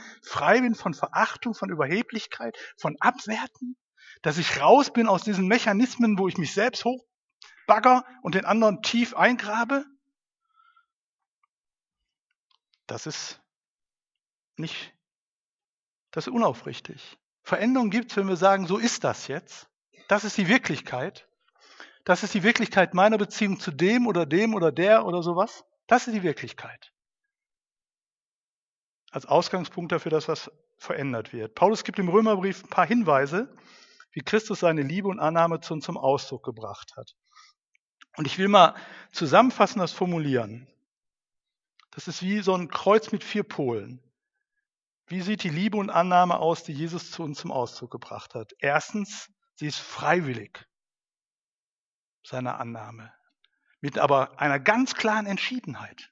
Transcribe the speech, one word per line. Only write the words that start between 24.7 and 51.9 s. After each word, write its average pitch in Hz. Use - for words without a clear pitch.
der 196
oder 175
sowas. 175
Das 247
ist 233
die 202
Wirklichkeit.“ -
Als -
Ausgangspunkt 170
dafür, 165
dass 156
was -
verändert 127
wird. 110
Paulus 202
gibt 202
im 180
Römerbrief 196
ein -
paar 180
Hinweise, 170
wie 147
Christus 214
seine 160
Liebe 175
und 185
Annahme 165
zu -
uns 156
zum 123
Ausdruck 135
gebracht 110
hat. -
Und 147
ich -
will 190
mal 196
zusammenfassend 196
das 170
formulieren. 131
Das -
ist 180
wie 202
so 185
ein 180
Kreuz 214
mit 208
vier 208
Polen. 120
Wie 180
sieht 208
die 185
Liebe 190
und 196
Annahme 180
aus, 160
die 160
Jesus 165
zu -
uns 143
zum -
Ausdruck 123
gebracht -
hat? 113
Erstens, -
sie 151
ist 143
freiwillig, 147